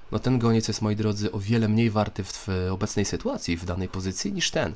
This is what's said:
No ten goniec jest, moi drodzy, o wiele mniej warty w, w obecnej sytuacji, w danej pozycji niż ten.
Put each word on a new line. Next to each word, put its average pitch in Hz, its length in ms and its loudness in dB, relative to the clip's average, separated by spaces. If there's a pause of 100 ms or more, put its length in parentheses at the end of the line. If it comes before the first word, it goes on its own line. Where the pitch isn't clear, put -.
(120)
No 110 80 0
ten 127 200 2
goniec 113 280 4
jest, 110 140 -2
moi 107 140 2
drodzy, 104 360 0
o 107 80 -4
wiele 113 280 2
mniej 113 220 4
warty 104 340 0
w, - 80 -10
w 92 400 -2
obecnej 101 340 0
sytuacji, 92 520 -2
w 87 80 -8
danej 90 220 -2
pozycji 95 460 -4
niż 185 180 -2
ten. 123 240 0